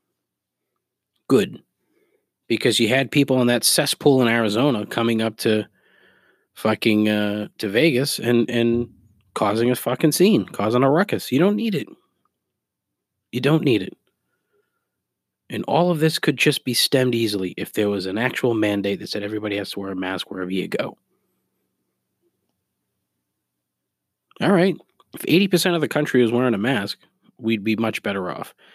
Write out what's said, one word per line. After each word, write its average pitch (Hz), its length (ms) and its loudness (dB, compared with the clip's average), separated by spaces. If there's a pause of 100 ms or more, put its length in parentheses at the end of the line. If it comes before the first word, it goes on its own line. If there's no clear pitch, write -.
(1300)
Good. 117 340 2 (840)
Because 110 320 0
you 113 80 2
had 127 220 0
people 135 300 2
in 120 60 4
that 120 180 2
cesspool 139 580 2
in 117 60 4
Arizona 113 580 0
coming 113 360 0
up 110 160 -4
to 107 280 0 (880)
fucking, 107 540 0
uh, 104 400 -2 (100)
to 107 100 -6
Vegas 131 500 0
and, 120 320 2
and 117 380 0 (460)
causing 113 360 0
a 123 60 0
fucking 127 360 -2
scene, 170 340 4
causing 110 360 0
a 135 80 4
ruckus. 156 400 0
You 127 80 0
don't 202 180 4
need 214 180 -2
it. - 140 -6 (1400)
You 123 100 -6
don't 147 220 2
need 113 200 2
it. - 140 -12 (1500)
And - 140 -8
all 175 260 2
of 160 100 -2
this 160 180 0
could 143 200 0
just - 260 0
be 127 80 -4
stemmed 127 420 2
easily 104 440 -2
if - 160 -10
there 104 160 0
was 98 160 -4
an 95 100 -6
actual 120 380 -2
mandate 101 460 -2
that 92 100 -12
said 104 120 -6
everybody 104 360 -6
has 98 140 -8
to 98 80 -10
wear 98 120 -8
a 95 40 -8
mask 92 340 -8
wherever 92 200 -8
you 90 160 -4
go. - 300 -6 (3500)
All 170 120 2
right. 180 220 4 (400)
If - 140 -14
eighty 190 180 4
percent 180 280 2
of 160 80 0
the 135 60 -2
country 143 340 2
was 117 100 2
wearing 120 220 2
a 98 40 -2
mask, 110 400 -4 (380)
we'd 113 260 -4
be 110 140 -2
much 110 260 -4
better 98 280 -6
off. - 240 -12 (200)